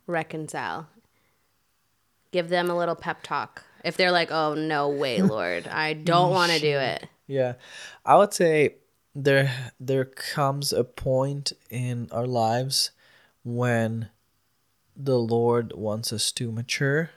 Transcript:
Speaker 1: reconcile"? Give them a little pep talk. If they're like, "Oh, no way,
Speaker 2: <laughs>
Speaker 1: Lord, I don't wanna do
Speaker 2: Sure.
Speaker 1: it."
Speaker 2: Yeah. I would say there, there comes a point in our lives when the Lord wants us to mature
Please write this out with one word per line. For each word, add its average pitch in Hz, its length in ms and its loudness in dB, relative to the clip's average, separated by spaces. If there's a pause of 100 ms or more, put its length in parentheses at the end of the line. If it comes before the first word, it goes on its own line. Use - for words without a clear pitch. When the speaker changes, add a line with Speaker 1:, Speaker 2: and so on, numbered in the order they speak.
Speaker 1:
reconcile"? 156 800 -6 (1400)
Give 175 180 -2
them 175 220 0
a 175 80 0
little 170 160 0
pep 160 300 -8
talk. - 400 -6 (200)
If 170 120 -4
they're 180 160 4
like, 170 180 2
"Oh, 151 240 0
no 151 340 0
way, 139 340 0
Speaker 2:
<laughs> - 0 -
Speaker 1:
Lord, 87 440 0
I 156 280 -2
don't 170 360 4
wanna 175 300 2
do 151 120 2
Speaker 2:
Sure. 143 80 0
Speaker 1:
it." 117 280 -4 (180)
Speaker 2:
Yeah. 127 280 -2 (500)
I 143 120 8
would 202 160 6
say 156 440 4 (380)
there, 135 680 2
there 131 240 0
comes 139 680 -4
a 120 120 2
point 139 680 -2 (160)
in 120 440 -4
our 120 160 -2
lives 123 640 0 (520)
when 117 640 -2 (880)
the 135 220 0
Lord 117 540 2
wants 107 400 -6
us 107 200 -2
to 120 200 -6
mature 139 640 -2